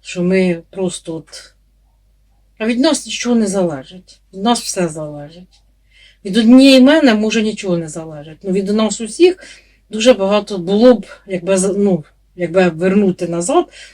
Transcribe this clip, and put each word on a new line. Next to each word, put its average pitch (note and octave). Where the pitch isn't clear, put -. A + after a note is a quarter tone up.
Що -
ми F3+
просто F3
от. -
А A3
від A#3
нас C#4+
нічого A#3+
не A3
залежить. F3+
Від F#3+
нас A#3
все F3+
залежить. D#3
Від G3
однієї B3+
мене C#4+
може A3
нічого G3+
не E3
залежить. D#3
Ну, G3
від F#3+
нас G#3+
усіх E4
дуже A3+
багато G3+
було G#3
б, G3+
якби, F#3
з-, F#3
ну, F#3+
якби F3
вернути F#3
назад, F3